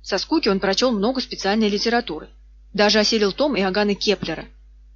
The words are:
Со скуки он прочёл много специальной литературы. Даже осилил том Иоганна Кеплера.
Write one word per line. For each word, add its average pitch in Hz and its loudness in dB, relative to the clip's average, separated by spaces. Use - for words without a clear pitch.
Со - -4
скуки 302 0
он 196 2
прочёл 202 0
много 233 0
специальной 208 -2
литературы. 208 -2
Даже 208 4
осилил 208 2
том 262 0
Иоганна 196 0
Кеплера. 185 -4